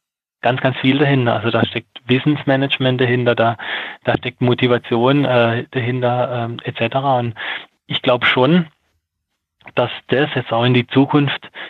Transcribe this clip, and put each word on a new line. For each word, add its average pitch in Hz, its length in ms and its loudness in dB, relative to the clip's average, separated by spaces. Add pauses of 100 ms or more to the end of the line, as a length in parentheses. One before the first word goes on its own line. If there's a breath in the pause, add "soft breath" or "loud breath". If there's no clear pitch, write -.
(420)
ganz, 123 200 0
ganz 127 160 0
viel 135 220 2
dahinter. 135 360 2
Also 110 140 -2
da 113 160 2
steckt - 400 -12
Wissensmanagement 135 960 0
dahinter, 123 340 2
da, 113 220 0 (460 loud breath)
da 117 120 0
steckt - 260 -8
Motivation, 123 840 2
äh, 120 460 2
dahinter, 123 720 -2
ähm, 117 180 -8
et - 140 -8
cetera. 131 420 0
Und 117 140 -4 (540 loud breath)
ich - 160 -6
glaub 123 220 0
schon, 156 420 2 (1040)
dass 123 160 0 (180)
das 143 280 0
jetzt 120 180 -4
auch 117 100 0
in 123 120 4
die 120 120 2
Zukunft 139 640 0 (200 loud breath)